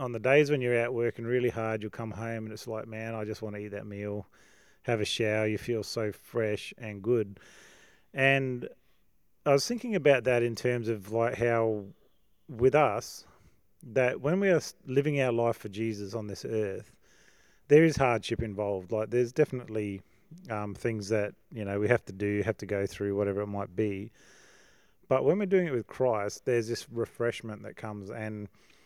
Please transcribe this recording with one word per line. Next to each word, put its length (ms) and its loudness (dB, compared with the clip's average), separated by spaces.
on 120 -4
the 80 -6
days 280 6
when 120 2
you're 200 2
out 140 -2
working 300 -2
really 240 0
hard, 340 -2
you'll 80 -8
come 220 -8
home 320 -8
and 80 -10
it's 160 -12
like, 180 -8
"Man, 300 -8
I 80 -6
just 180 -6
wanna 160 -8
eat 140 -10
that 120 -8
meal, 440 -8
have 180 0
a 40 0
shower." 440 2
You 100 0
feel 240 -2
so 300 -4
fresh 640 -4
and 240 -10
good. 380 0
And 540 2
I 60 4
was 160 6
thinking 300 -2
about 260 6
that 220 4
in 100 0
terms 320 -2
of, 240 -4
like, 240 2
how 520 2
with 280 4
us, 500 2
that 380 0
when 180 0
we 120 2
are 80 4
s-, 180 -6
living 340 2
our 120 2
life 240 2
for 120 -12
Jesus 460 -6
on 140 -6
this 160 -10
earth, 500 -4
there 160 10
is 140 4
hardship 440 2
involved. 520 -4
Like, 180 -2
there's 220 0
definitely, 680 -2
um, 280 -6
things 320 -4
that, 260 0
you 140 -8
know, 160 -2
we 80 2
have 160 4
to 80 -12
do, 300 0
have 160 -2
to 80 -12
go 200 0
through, 300 -4
whatever 240 0
it 80 -4
might 260 -8
be. 380 -2
But 160 4
when 160 4
we're 60 0
doing 200 4
it 60 -2
with 160 -2
Christ, 560 0
there's 240 2
this 200 -6
refreshment 760 -4
that 100 -14
comes. 360 -10
And, 380 -8